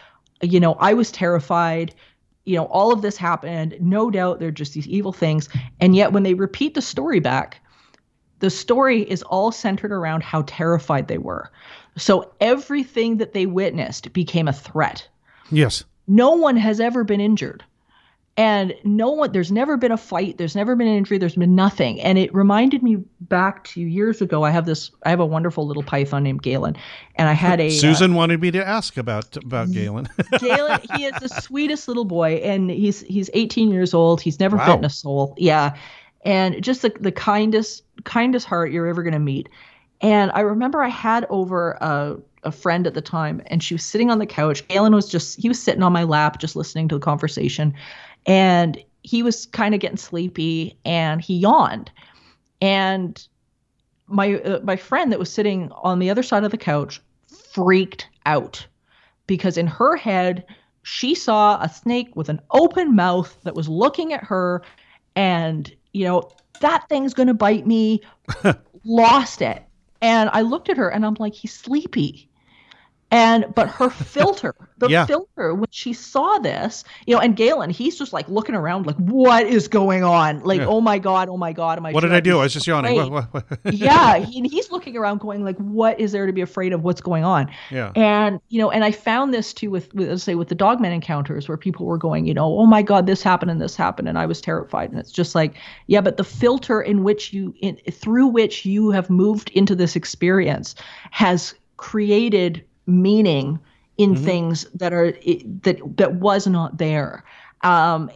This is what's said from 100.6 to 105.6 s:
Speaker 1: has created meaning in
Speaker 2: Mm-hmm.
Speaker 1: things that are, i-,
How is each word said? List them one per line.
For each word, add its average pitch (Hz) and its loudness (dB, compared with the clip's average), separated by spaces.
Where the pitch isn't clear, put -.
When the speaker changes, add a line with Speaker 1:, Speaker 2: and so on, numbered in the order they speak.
Speaker 1:
has 180 0
created 208 0
meaning 180 4
in 202 4
Speaker 2:
Mm-hmm. 139 0
Speaker 1:
things 165 -2
that 175 -4
are, 170 2
i-, 175 0